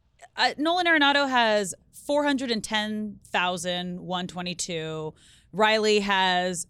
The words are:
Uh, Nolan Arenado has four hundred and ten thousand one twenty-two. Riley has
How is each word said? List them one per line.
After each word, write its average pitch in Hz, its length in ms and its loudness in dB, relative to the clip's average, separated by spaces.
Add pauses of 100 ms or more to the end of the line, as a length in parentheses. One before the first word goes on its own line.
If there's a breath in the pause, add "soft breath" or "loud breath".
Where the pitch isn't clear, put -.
(360)
Uh, 247 220 0
Nolan 339 280 0
Arenado 285 440 4
has 214 440 2 (180)
four 294 320 -2
hundred 269 280 0
and 220 120 -4
ten 214 640 -6
thousand 180 760 -4
one 180 260 -6
twenty-two. 165 880 -8 (380 soft breath)
Riley 214 500 4
has 185 680 2